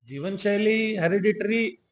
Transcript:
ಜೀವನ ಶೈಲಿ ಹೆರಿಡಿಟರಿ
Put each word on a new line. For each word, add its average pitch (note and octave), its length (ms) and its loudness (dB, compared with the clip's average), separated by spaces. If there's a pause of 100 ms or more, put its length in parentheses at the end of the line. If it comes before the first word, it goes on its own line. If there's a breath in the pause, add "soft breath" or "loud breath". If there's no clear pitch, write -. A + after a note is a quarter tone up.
ಜೀವನ C#3+ 300 -8
ಶೈಲಿ G#3+ 640 0
ಹೆರಿಡಿಟರಿ G3+ 920 0